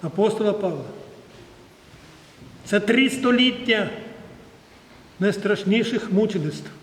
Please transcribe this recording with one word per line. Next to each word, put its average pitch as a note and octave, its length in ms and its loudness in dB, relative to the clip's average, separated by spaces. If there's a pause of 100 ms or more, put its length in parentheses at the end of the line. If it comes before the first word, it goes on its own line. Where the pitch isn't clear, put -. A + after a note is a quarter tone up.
апостола G3+ 520 0
Павла. D3+ 320 -4 (1800)
Це G3+ 140 2
три B3+ 300 4
століття B3 800 2 (1300)
найстрашніших G3+ 920 0
мучеництв F#3 580 0 (140)